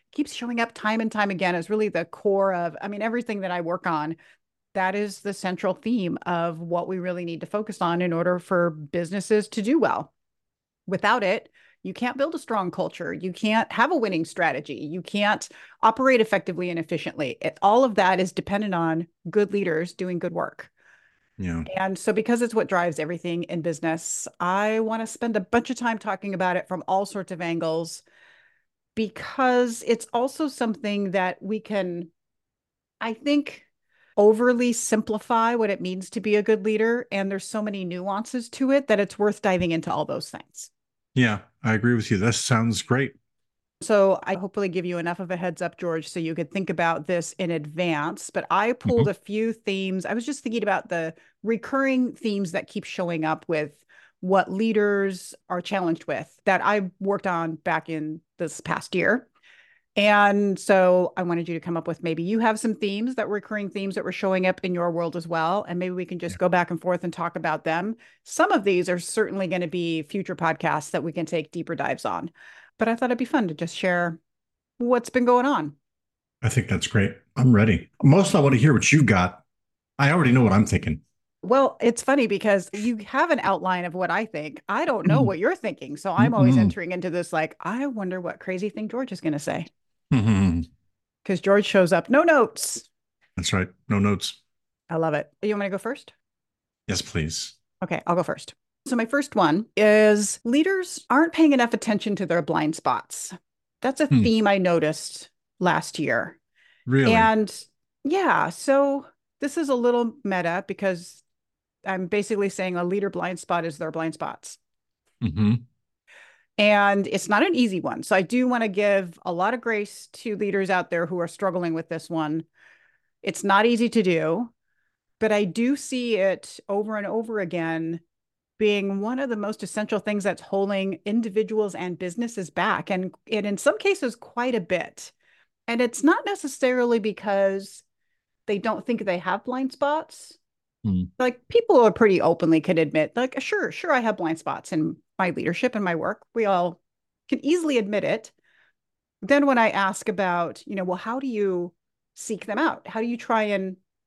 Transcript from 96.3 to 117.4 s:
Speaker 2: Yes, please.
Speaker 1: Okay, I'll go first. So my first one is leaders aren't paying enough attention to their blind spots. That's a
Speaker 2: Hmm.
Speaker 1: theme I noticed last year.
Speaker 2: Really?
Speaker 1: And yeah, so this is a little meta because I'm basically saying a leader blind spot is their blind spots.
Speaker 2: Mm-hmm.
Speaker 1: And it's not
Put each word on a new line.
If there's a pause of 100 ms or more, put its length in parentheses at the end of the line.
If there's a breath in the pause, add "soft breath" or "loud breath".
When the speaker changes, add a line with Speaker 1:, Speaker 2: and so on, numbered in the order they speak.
Speaker 2:
Yes,
please. (280)
Speaker 1:
Okay,
I'll
go
first. (320)
So
my
first
one (100)
is
leaders
aren't
paying
enough
attention
to
their
blind
spots. (480)
That's
a
Speaker 2:
Hmm.
Speaker 1:
theme
I
noticed (280)
last
year. (480 soft breath)
Speaker 2:
Really?
Speaker 1:
And (380)
yeah,
so (340)
this
is
a
little
meta
because (600)
I'm
basically
saying
a
leader
blind
spot
is
their
blind
spots. (640)
Speaker 2:
Mm-hmm. (1040 soft breath)
Speaker 1:
And
it's
not